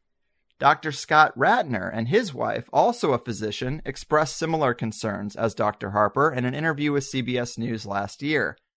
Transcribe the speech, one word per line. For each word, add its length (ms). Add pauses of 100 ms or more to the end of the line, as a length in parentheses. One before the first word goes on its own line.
(580)
Doctor 320
Scott 460
Ratner 560
and 160
his 240
wife, 400
also 400
a 60
physician, 640
expressed 540
similar 340
concerns 640
as 180
Doctor 360
Harper 420
in 140
an 80
interview 380
with 120
C 160
B 160
S 220
News 260
last 380
year. 340 (200)